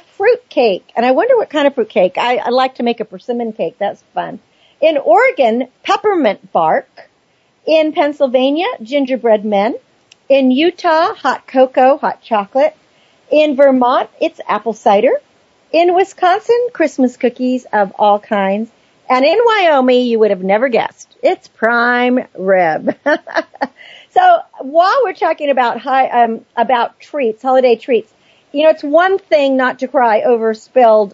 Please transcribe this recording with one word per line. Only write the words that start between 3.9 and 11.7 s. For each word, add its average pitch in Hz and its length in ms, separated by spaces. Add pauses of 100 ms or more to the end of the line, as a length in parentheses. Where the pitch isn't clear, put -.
fun. 170 260 (400)
In 311 180
Oregon, 285 680 (160)
peppermint 320 680
bark. 175 340 (800)
In 311 260
Pennsylvania, 294 760 (140)
gingerbread 233 640
men. 214 320 (540)
In 269 220
Utah, 339 640
hot - 320
cocoa, 262 520